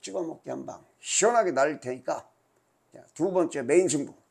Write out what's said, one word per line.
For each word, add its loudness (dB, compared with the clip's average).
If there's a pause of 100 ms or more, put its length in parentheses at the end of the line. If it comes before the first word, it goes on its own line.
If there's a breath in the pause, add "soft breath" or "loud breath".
찍어먹기 -8
한 -8
방 -16 (160)
시원하게 2
날릴 0
테니까, -8 (680)
자, -20 (100)
두 0
번째 0
메인 4
승부 -4 (160)